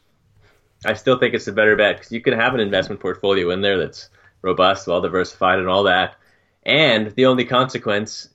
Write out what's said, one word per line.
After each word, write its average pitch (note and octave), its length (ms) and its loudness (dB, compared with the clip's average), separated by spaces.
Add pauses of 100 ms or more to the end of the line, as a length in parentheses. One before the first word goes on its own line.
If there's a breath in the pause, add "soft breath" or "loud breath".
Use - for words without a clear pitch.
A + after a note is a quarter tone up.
(840)
I G#2+ 80 -2
still B2+ 240 0
think A#2+ 160 0
it's A2 140 -4
a A2 40 -8
better G#2+ 240 4
bet, G2 220 2
'cause - 160 -20
you A#2 80 -8
can A#2 120 0
have A#2 200 0
an B2+ 80 -2
investment G2 400 -4
portfolio F#2+ 480 -2
in F#2 120 -2
there G2+ 180 0
that's - 300 -8 (340 soft breath)
robust, F#2 440 0
well F2 140 0
diversified, F#2 560 -2
and F#2 100 -2
all F#2 180 2
that. F#2 300 0 (480)
And A#2+ 520 2
the C3 100 2
only B2+ 200 2
consequence A#2+ 880 -4